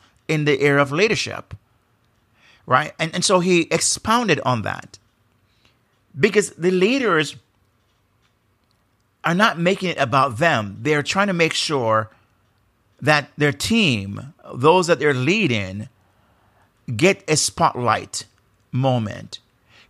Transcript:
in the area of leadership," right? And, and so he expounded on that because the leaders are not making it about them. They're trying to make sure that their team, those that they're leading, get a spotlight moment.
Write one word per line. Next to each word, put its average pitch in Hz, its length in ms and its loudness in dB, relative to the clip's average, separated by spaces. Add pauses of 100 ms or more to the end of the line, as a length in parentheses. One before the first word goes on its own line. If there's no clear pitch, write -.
(280)
in 151 180 -2
the 147 140 2
area 143 220 2
of 135 100 -2
leadership," 180 600 -4 (1120)
right? 139 340 2
And, 160 160 -4
and 180 80 -4
so 185 160 4
he 175 220 2 (100)
expounded 220 720 0
on 120 220 -2
that - 360 -10 (1200)
because 202 320 2
the 175 200 -2
leaders 185 640 0 (1900)
are 160 100 0
not 202 240 2
making 180 320 0
it - 80 -6
about 131 400 2
them. 113 440 0
They're 147 220 0
trying 190 240 -2
to 196 60 -2
make 165 200 0
sure 110 580 0 (920)
that 147 360 0
their 147 140 2
team, 123 840 -2 (200)
those 165 340 4
that 170 120 2
they're 147 140 2
leading, 127 760 -2 (1080)
get 185 320 2
a 156 80 0
spotlight 120 880 -2 (460)
moment. 120 680 -2 (500)